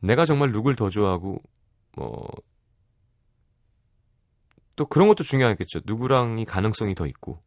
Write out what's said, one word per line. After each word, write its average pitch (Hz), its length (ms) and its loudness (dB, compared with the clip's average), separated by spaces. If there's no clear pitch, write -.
내가 120 260 2
정말 143 260 2
누굴 120 240 0
더 104 140 0
좋아하고, 95 520 -2
뭐, 58 320 -10
또 147 100 -4
그런 185 220 4
것도 208 160 4
중요하겠죠. 113 600 0
누구랑이 117 600 0
가능성이 101 500 -2
더 87 120 -4
있고 - 400 -12